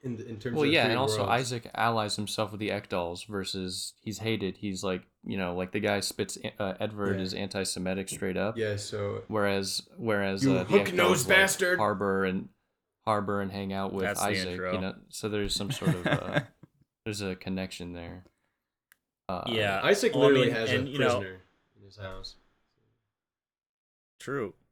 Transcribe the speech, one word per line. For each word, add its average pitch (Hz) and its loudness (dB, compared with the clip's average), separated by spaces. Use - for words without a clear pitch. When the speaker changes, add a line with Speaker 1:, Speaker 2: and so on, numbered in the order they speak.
Speaker 1:
in, 120 -6
in 110 -10
terms 120 -4
Speaker 2:
Well, 151 4
Speaker 1:
of 139 4
Speaker 2:
yeah, 147 6
Speaker 1:
three 110 4
Speaker 2:
and 120 2
also 135 2
Speaker 1:
worlds. 123 0
Speaker 2:
Isaac 120 0
allies 110 2
himself 104 -2
with 101 -8
the 107 -2
Ekdals 90 -2
versus 92 -6
he's 104 -8
hated. 107 -2
He's 98 -4
like, 98 0
you 101 -4
know, 90 -2
like, 92 -2
the 107 0
guy 101 2
spits, - -4
uh, 95 -2
Edward 104 -2
Speaker 1:
Yeah. 95 -2
Speaker 2:
is 92 -4
anti-Semitic 95 -4
straight 95 -4
up. 101 -2
Speaker 1:
Yeah, 107 -2
so 101 -6
Speaker 2:
Whereas, 98 0
whereas, 101 0
Speaker 1:
You 135 6
Speaker 2:
uh, - 4
the - 0
Speaker 1:
hook-nosed 180 4
Speaker 2:
Ekdals, - -4
like, 190 8
Speaker 1:
bastard! 190 4
Speaker 2:
harbor 101 2
and, 95 0
harbor 101 0
and 98 -4
hang 98 -6
out 98 -4
with 95 -2
Speaker 3:
That's 101 -2
the 101 2
Speaker 2:
Isaac, 92 0
Speaker 3:
intro. 90 -4
Speaker 2:
you 92 -2
know? 95 -4
So - -6
there's 101 0
some 101 -4
sort 143 0
of, 87 -4
Speaker 4:
<laughs> - -
Speaker 2:
uh, - 0
there's 101 -6
a 95 -2
connection 92 -8
there. 87 -12
Uh, 90 -4
Speaker 3:
Yeah. 104 0
Speaker 1:
Isaac 202 4
Speaker 3:
Well, 139 4
I 143 8
Speaker 1:
literally 131 8
Speaker 3:
mean, 117 2
Speaker 1:
has 113 0
Speaker 3:
and, 127 2
Speaker 1:
a 135 -8
Speaker 3:
you 139 -6
know, 131 4
Speaker 1:
prisoner 95 -8
in 104 -20
his 98 -20
house. 92 -12
Speaker 3:
True. 123 -6